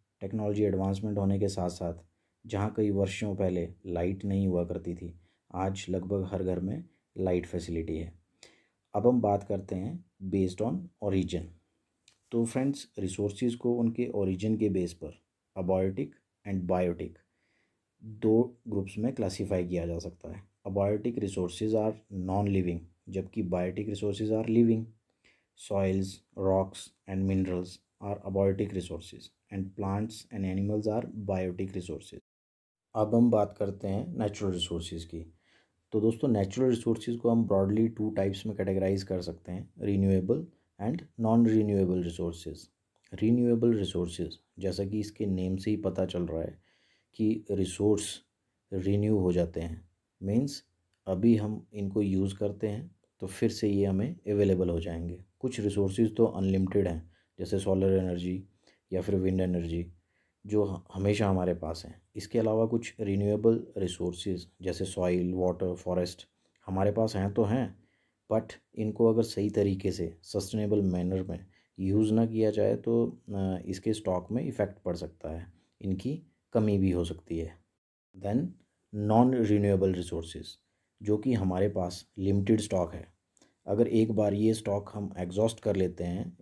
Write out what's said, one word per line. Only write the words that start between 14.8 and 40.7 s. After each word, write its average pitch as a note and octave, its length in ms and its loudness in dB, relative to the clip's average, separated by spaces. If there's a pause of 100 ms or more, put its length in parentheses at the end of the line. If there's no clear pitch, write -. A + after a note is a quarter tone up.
पर D2+ 100 -12 (440)
abiotic F#2+ 480 0 (420)
and F#2 220 -4
biotic F2 380 0 (960)
दो A2 540 2 (100)
ग्रुप्स G2 300 -4
में A#2 140 -2
क्लासिफाई F#2+ 520 -2
किया F2 220 -2
जा E2+ 120 -4
सकता E2+ 340 -12
है। G2 100 -14 (260)
Abiotic G2+ 560 0
resources F#2+ 480 -2
are A2 200 2 (220)
non-living, F#2+ 640 0 (300)
जबकि G2 340 -6
biotic F#2 460 -2
resources G#2 440 -2
are A2 140 0
living। A2+ 380 4 (880)
Soils, F#2+ 340 2 (320)
rocks F#2+ 400 0 (320)
and F#2+ 200 -2
minerals F2+ 380 0 (360)
are G2+ 140 -6 (120)
abiotic G2 380 2
resources - 540 -8 (320)
and F#2+ 100 -4 (160)
plants G2+ 340 -2 (200)
and F#2+ 240 -4
animals G#2 320 0
are G2 360 -6
biotic F#2 460 -4
resources। F2 460 -10 (760)
अब A2 200 2
हम A#2+ 160 8
बात G#2 280 4
करते G2 300 -4
हैं C3+ 300 -4
नेचुरल G2+ 340 -2
रिसोर्सेज E2+ 520 -6
की। E2 280 -14 (600)
तो G#2+ 80 2
दोस्तों, A2+ 280 2
नेचुरल A2+ 420 2
रिसोर्सेज A#2 460 0
को A#2 140 2
हम A#2 160 4
ब्रॉडली G2+ 420 4
टू G#2+ 220 -2
टाइप्स G2 360 -2
में G#2 100 -4
कैटेगराइज F#2+ 460 0
कर F#2 180 -4
सकते F2 320 -10
हैं, F#2+ 260 -10
रिन्यूएबल G2 680 2 (360)